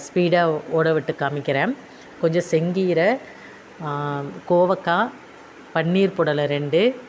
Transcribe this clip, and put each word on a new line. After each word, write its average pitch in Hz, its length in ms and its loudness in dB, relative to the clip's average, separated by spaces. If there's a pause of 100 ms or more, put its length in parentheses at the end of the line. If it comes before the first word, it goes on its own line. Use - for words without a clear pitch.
(140)
ஸ்பீடா 170 460 2 (100)
ஓட 160 240 2
விட்டு 151 260 -2
காமிக்கிறேன். 147 560 -2 (460)
கொஞ்சம் 170 300 0
செங்கீரை, 180 680 2 (680)
ஆ, 143 380 -4 (280)
கோவக்காய், 180 600 2 (680)
பன்னீர் 180 420 2
புடலை 147 280 0
ரெண்டு, 147 500 0 (140)